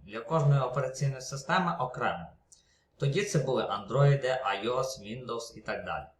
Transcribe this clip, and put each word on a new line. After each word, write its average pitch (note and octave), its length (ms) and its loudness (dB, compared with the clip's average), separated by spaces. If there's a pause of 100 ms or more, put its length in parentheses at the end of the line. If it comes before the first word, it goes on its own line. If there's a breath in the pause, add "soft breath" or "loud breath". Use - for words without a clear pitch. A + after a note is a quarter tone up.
для G#2+ 160 -10
кожної C#3+ 420 4
операційної C3 600 -2
системи F3 580 -2
окремо. G2 480 -4 (680 soft breath)
Тоді C#3+ 260 2
це E3+ 160 2
були B2+ 240 0
Android, B2 640 4
I G2 400 0
O B2 120 0
S, - 240 -4
Windows A#2 560 -8
і G#2+ 40 -16
так F#2 240 -6
далі. E2+ 200 -6 (140)